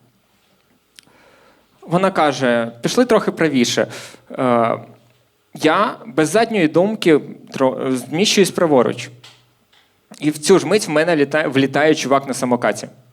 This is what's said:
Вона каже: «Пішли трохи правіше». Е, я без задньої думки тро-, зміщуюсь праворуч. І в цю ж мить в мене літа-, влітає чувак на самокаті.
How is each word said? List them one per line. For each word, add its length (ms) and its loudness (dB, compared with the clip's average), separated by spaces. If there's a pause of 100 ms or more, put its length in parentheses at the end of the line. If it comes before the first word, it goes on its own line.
(1800)
Вона 300 0
каже: 640 0 (100)
«Пішли 220 0
трохи 280 0
правіше». 540 0 (440)
Е, 480 0 (760)
я 420 0 (100)
без 220 0
задньої 400 2
думки 520 2 (320)
тро-, 440 -2
зміщуюсь 540 0
праворуч. 600 0 (1080)
І 120 -2
в 80 -4
цю 200 4
ж 80 -6
мить 220 -2
в 20 -6
мене 260 0
літа-, 320 0
влітає 460 0
чувак 340 -2
на 60 -6
самокаті. 540 -2 (240)